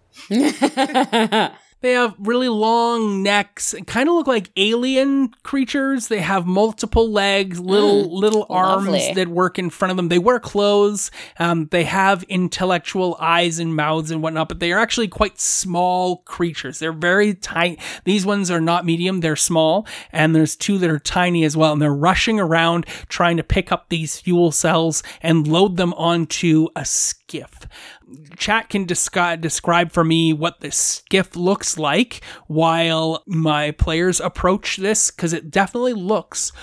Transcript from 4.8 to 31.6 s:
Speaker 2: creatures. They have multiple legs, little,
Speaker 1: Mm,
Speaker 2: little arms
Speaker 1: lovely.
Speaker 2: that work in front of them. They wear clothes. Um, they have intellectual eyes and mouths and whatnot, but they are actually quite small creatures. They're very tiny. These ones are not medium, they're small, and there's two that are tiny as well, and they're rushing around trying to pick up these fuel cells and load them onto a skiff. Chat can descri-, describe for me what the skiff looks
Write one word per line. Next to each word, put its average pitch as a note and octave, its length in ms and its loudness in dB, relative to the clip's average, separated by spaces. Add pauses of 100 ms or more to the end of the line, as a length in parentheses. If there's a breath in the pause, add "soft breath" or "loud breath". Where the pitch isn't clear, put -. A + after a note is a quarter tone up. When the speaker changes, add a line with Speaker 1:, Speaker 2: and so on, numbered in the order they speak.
Speaker 2:
creatures. C4+ 640 -2
They G#3 140 -2
have F3 260 0
multiple A3 640 0
legs, G3 480 0
little, G3+ 460 4
Speaker 1:
Mm, E3 80 -6
Speaker 2:
little G#3+ 360 2
arms F#3+ 380 2
Speaker 1:
lovely. C3+ 260 0
Speaker 2:
that F#3 140 0
work F3+ 320 0
in F3+ 100 -4
front F#3 220 -2
of F#3 40 -2
them. F3+ 140 0
They F3 80 4
wear A3+ 220 4
clothes. G3+ 720 2 (260 loud breath)
Um, E3+ 320 0
they F3 140 2
have F#3+ 400 0
intellectual F3+ 960 -2
eyes E3+ 400 0
and E3 160 -2
mouths D#3 340 -2
and D#3+ 140 -4
whatnot, D#3+ 260 -2
but E3 100 -10
they E3+ 120 -2
are F#3 80 2
actually A3+ 280 0
quite G3+ 320 -2
small F3+ 840 0
creatures. D#3 560 -6
They're E3 120 -4
very F#3 440 2
tiny. E3+ 420 -2 (280 loud breath)
These F#3+ 200 0
ones G3+ 240 0
are E3+ 100 0
not E3+ 240 0
medium, F3 360 0
they're D#3+ 160 0
small, E3 500 0 (260 loud breath)
and D#3+ 240 4
there's D#3 200 4
two G3+ 240 -2
that F3 100 2
are D#3 100 0
tiny F3 440 0
as D3+ 120 0
well, D#3 180 4
and D3 80 0
they're D3 120 2
rushing F3+ 460 2
around E3 480 2 (200 loud breath)
trying E3+ 300 2
to D#3+ 60 -2
pick - 280 -2
up - 180 -4
these D#3+ 300 -6
fuel F3 320 2
cells D#3+ 520 0 (180 loud breath)
and D#3+ 260 2
load F3 300 2
them F3+ 160 0
onto E3 800 0
a D3 100 -8
skiff. - 800 -6 (720 loud breath)
Chat G#3+ 320 -2
can G3 160 -2
descri-, E3+ 540 -2
describe E3+ 520 0
for E3+ 140 2
me E3 260 4
what D#3 300 -4
the C#3+ 100 -12
skiff - 640 -2
looks F#3 420 -2